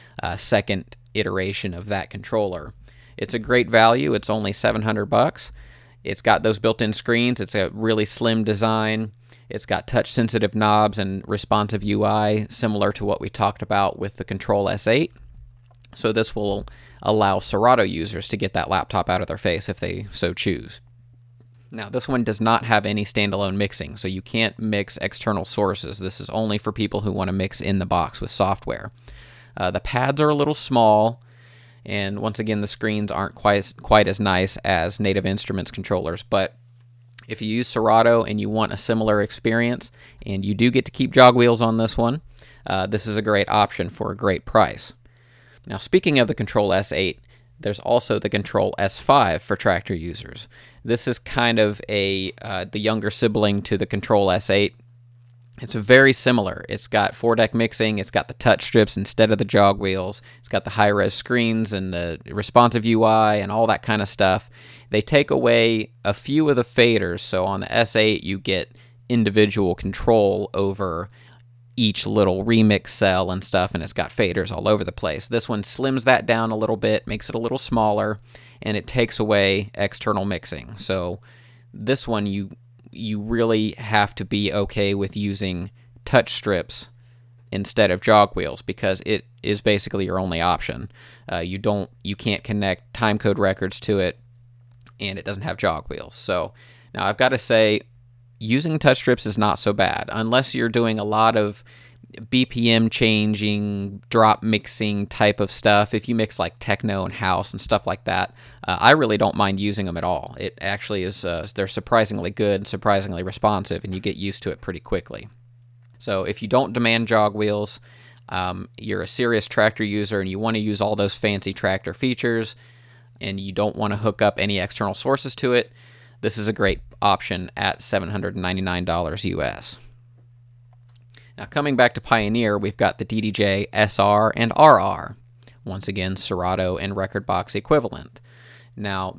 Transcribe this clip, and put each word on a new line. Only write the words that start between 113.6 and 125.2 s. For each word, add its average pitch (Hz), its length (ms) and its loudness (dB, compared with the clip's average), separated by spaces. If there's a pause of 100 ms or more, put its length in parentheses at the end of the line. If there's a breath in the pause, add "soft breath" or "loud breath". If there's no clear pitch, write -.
and 95 120 -8
you 95 60 -6
get 98 160 -4
used 98 260 -8
to 101 80 -4
it - 100 -10
pretty 90 200 -10
quickly. - 480 -8 (680)
So 95 260 -2
if - 180 -6
you 110 60 -8
don't 123 240 2
demand 117 360 2
jog 107 260 2
wheels, 104 460 -4 (480 soft breath)
um, 92 480 -6
you're 101 260 -6
a 87 60 -8
serious 117 400 0
Traktor 107 400 2
user 101 320 -2
and 95 80 -4
you 92 100 -6
wanna 110 200 -2
use 104 220 -2
all 104 160 0
those 101 200 0
fancy 101 380 -2
Traktor 95 420 -4
features, 117 600 -2 (640 soft breath)
and 98 200 -8
you 98 120 -10
don't 101 240 -2
wanna 104 200 -2
hook 104 240 -2
up 104 180 2
any 101 200 0
external 98 360 -4
sources 135 420 -2